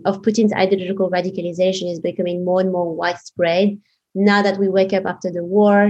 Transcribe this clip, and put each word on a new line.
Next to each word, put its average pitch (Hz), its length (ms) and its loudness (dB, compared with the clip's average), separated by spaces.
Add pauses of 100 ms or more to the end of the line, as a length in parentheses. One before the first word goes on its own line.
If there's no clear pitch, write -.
of 196 160 -2
Putin's 214 320 2
ideological 190 560 0
radicalization 180 840 -2
is 165 80 -8
becoming 175 440 -4
more 185 160 0
and 190 120 0
more 175 220 -2
widespread. 175 840 -2 (360)
Now 202 280 4
that 196 160 0
we 196 100 0
wake 190 240 2
up 190 120 0
after 180 260 -6
the 170 140 -6
war, 202 460 4